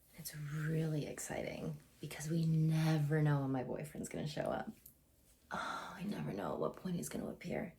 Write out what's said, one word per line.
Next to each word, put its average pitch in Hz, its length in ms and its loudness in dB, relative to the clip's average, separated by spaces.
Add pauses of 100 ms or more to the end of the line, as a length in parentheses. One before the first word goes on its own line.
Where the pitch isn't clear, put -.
(160)
It's 156 180 -10 (340)
really 156 400 0
exciting - 680 -4 (260)
because 151 280 -8
we 165 160 4
never 160 760 6
know 147 180 6
when 135 120 2
my 131 120 2
boyfriend's - 460 -4
gonna - 180 -4
show - 160 -2
up. - 260 0 (800)
Oh, - 460 -4
I - 60 -8
never 180 300 -4
know 185 200 -2
at - 60 -2
what - 160 2
point 185 200 -4
he's 156 140 -2
gonna - 180 -4
appear. - 520 -4